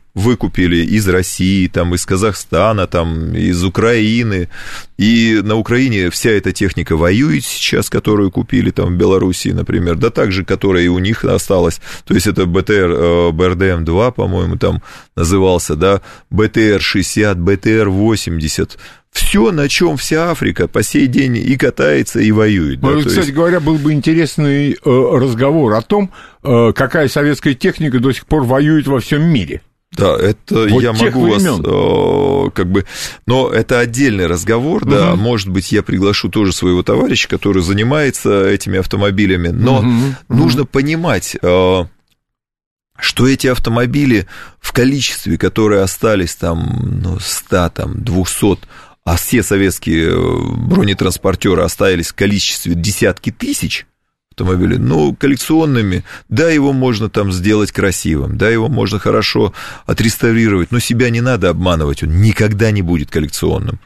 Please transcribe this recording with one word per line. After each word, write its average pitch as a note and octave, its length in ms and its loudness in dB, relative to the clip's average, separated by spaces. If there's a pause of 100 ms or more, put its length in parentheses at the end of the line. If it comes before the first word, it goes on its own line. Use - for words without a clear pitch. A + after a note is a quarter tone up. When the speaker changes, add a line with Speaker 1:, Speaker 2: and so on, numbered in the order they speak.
(140)
Speaker 1:
выкупили F#2+ 640 0
из G2 320 0
России, F#2 580 0
там, F2 260 -2
из F2 120 -4
Казахстана, G2 800 0
там, E2 480 -4
из F2 300 0
Украины. A2 800 0 (500)
И A2+ 460 4
на G#2+ 140 0
Украине A2+ 520 0
вся - 200 -2
эта F#2+ 240 0
техника F2+ 420 -2
воюет A#2+ 480 2
сейчас, - 460 -4
которую G#2 420 0
купили G2 400 -2
там F2+ 240 -2
в - 20 -2
Белоруссии, F#2 520 2
например, F2 480 -2
да, A2+ 140 0
также, F#2+ 340 -2
которая F#2+ 380 0
и F2+ 40 2
у F2+ 120 2
них G2 260 -2
осталась. F2+ 560 0 (240)
То - 80 -2
есть F#2 140 2
это F#2+ 180 0
Б F2+ 180 0
Т G#2+ 100 0
Р, F#2 180 2
э, E2+ 400 2
Б E2 140 0
Р F2+ 100 0
Д F#2 160 0
М E2+ 120 -2
два, F#2 280 0
по-моему, F2+ 460 -2
там - 240 -2 (360)
назывался, F2+ 580 2
да, F#2 240 2 (300)
Б G#2+ 180 2
Т G#2+ 280 2
Р F2+ 60 0
шестьдесят, G2+ 560 0
Б F#2 200 0
Т G#2+ 140 0
Р A2 180 2
восемьдесят. F#2+ 880 -2 (340)
Все, G#3 400 2
на D3 160 0
чем D#3 300 0
вся E3 340 -2
Африка G2+ 380 -2
по - 120 -2
сей C#3 260 0
день C3 280 0
и C3 220 0
катается, C3 640 0
и G#2+ 100 4
воюет, G2 480 2
да, C3+ 80 0
Speaker 2:
Вот, D3 160 2
Speaker 1:
то - 60 -2
Speaker 2:
кстати F3+ 160 2
Speaker 1:
есть C#3+ 80 -4
Speaker 2:
говоря, E3+ 260 2
был D#3 180 0
бы D3+ 140 0
интересный, D3 800 0
э, - 40 -2 (100)
разговор C3 880 2
о A2 80 2
том, G3+ 300 0 (320)
э, A#2 300 4
какая C#3+ 360 0
советская D3 440 0
техника D3 460 0
до B2+ 140 2
сих - 120 -12
пор D#3 180 0
воюет C#3 440 2
во C3+ 140 0
всем D3 220 0
мире. A#2+ 380 0 (320)
Speaker 1:
Да, F2+ 240 2
это G#2+ 500 0
Speaker 2:
Вот A2+ 160 4
Speaker 1:
я A#2 100 2
Speaker 2:
тех A2+ 220 0
Speaker 1:
могу A#2+ 140 2
вас, G#2 120 2
Speaker 2:
времен. A#2 240 0
Speaker 1:
э, F#2 880 0
как F#2 160 -2
бы, F#2+ 140 0 (420)
но B2+ 240 0
это A2+ 300 0
отдельный A#2 480 0
разговор, A2+ 560 -2
да, G2+ 280 2
Speaker 2:
Мгм. F2 80 0
Speaker 1:
может G#2+ 280 0
быть, F#2 240 -4
я G2+ 120 2
приглашу G2 440 0
тоже G2 240 0
своего F2+ 320 0
товарища, - 460 0
который F#2+ 340 0
занимается G#2 800 0
этими G2 340 -2
автомобилями, F#2+ 680 0
но A2 340 2
Speaker 2:
Мгм, A#2+ 80 2 (380)
мгм. A#2+ 120 2
Speaker 1:
нужно C#3+ 260 2
понимать, C#3+ 760 -2
э, F#2 440 2 (1120)
что - 280 -2
эти C3+ 200 0
автомобили B2 800 0 (320)
в - 140 -12
количестве, A#2+ 640 0
которые G#2 440 2
остались G2 540 -2
там, F2 640 -4
ну, F2 200 -4
ста, - 480 -2
там, - 340 -8
двухсот, F2+ 560 0 (460)
а E2+ 120 0
все A#2 260 0
советские, E2+ 640 0
э, E2 300 0 (180)
бронетранспортеры F#2+ 1080 0
остались F2 440 0
в - 80 -14
количестве G2 580 -2
десятки G2 580 -2
тысяч - 540 -6 (460)
автомобилей, F2+ 460 0
ну, C#3+ 380 0
коллекционными, C3+ 880 0 (240)
да, D#3 220 0
его C#3+ 240 2
можно A#2+ 360 0
там G2+ 220 -2
сделать G2+ 400 2
красивым, E2 640 -2
да, G#2+ 120 2
его A2+ 180 0
можно A2 320 -2
хорошо A2 540 0 (320)
отреставрировать, A2+ 880 2
но A#2+ 80 0
себя A#2+ 300 0
не A#2 120 -2
надо A#2 280 0
обманывать, E2+ 540 0
он E2 180 2
никогда G#2+ 500 2
не G#2 100 0
будет E2+ 300 -2
коллекционным. - 760 -4